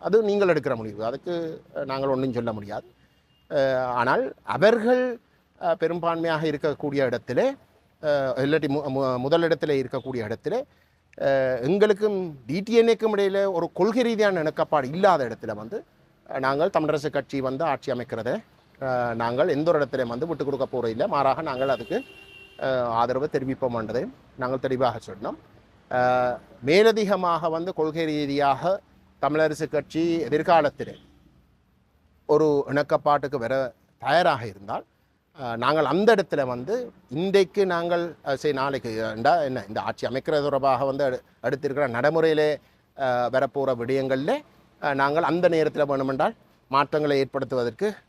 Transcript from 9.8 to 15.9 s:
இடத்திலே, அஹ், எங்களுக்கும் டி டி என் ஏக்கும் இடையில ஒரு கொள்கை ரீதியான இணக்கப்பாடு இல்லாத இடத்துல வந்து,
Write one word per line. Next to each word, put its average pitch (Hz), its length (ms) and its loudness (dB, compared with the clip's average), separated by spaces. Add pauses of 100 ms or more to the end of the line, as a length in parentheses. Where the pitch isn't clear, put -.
இடத்திலே, 151 360 -6 (580)
அஹ், 131 440 2
எங்களுக்கும் 202 560 2 (280)
டி 156 160 -4
டி 214 100 -6
என் 233 160 8
ஏக்கும் 220 260 2
இடையில 196 380 2
ஒரு 170 200 -2
கொள்கை 214 300 2
ரீதியான 208 380 2
இணக்கப்பாடு 151 480 0
இல்லாத 165 400 4
இடத்துல 110 260 -6
வந்து, 110 240 -10 (480)